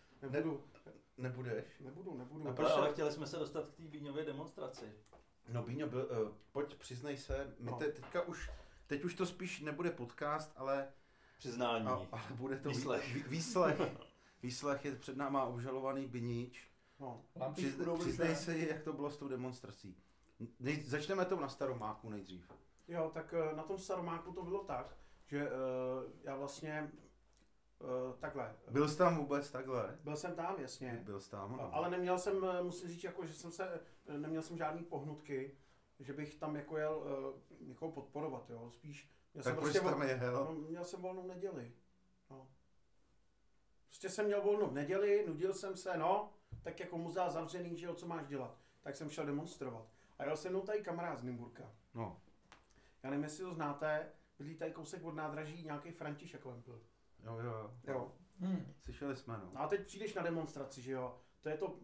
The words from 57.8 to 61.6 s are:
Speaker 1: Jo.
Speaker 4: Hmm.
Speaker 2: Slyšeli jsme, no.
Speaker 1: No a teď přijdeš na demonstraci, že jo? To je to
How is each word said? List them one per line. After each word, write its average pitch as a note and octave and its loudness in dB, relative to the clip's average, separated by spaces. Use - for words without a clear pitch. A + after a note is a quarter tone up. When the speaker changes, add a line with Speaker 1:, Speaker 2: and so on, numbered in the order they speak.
Speaker 1:
Jo. C3 0
Speaker 4:
Hmm. F3+ 0
Speaker 2:
Slyšeli C3+ -2
jsme, A2+ -6
no. F2+ -10
Speaker 1:
No C3 -2
a D3+ 2
teď G3 2
přijdeš G3+ -4
na F#3 0
demonstraci, D3+ 0
že C3 -2
jo? B2+ -2
To D#3 -2
je D3+ 2
to - 2